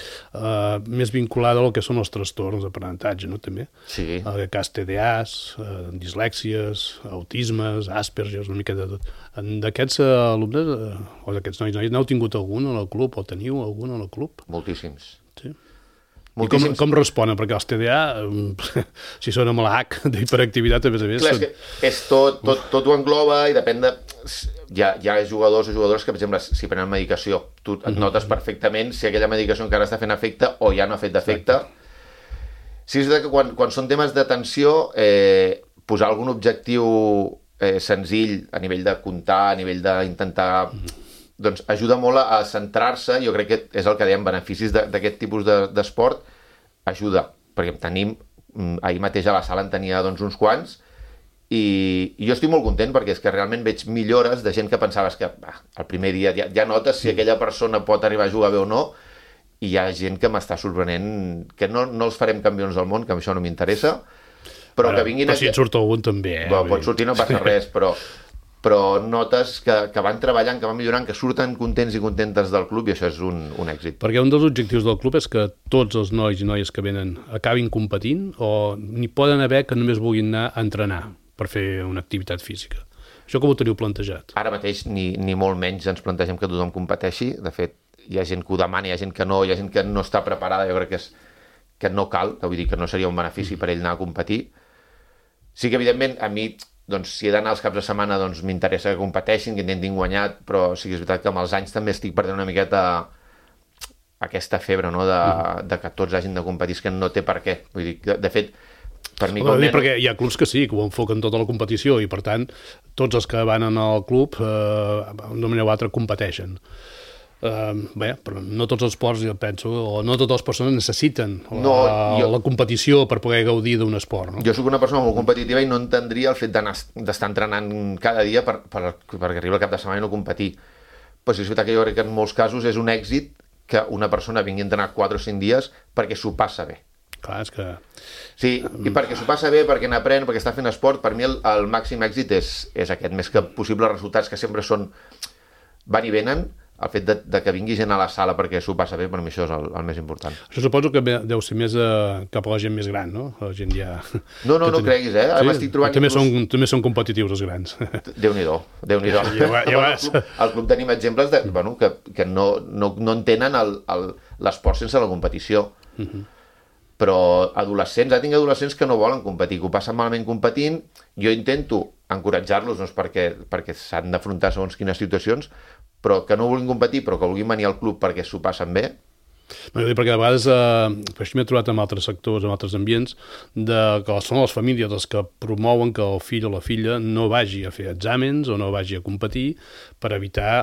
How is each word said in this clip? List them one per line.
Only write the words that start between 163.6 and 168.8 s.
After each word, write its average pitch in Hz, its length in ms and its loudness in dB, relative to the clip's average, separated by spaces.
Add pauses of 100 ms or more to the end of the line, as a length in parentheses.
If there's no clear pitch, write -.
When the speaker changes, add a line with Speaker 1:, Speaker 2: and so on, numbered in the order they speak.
Speaker 2:
el, 92 220 -2 (300)
l'esport - 360 0
sense 117 220 0
la 117 100 4
competició. 95 640 -2 (260)
Speaker 1:
Mhm. 101 300 -10 (760)
Speaker 2:
Però 92 580 6
adolescents, 101 560 0
ara 123 80 2
tinc 147 140 2
adolescents 147 420 2
que 147 80 2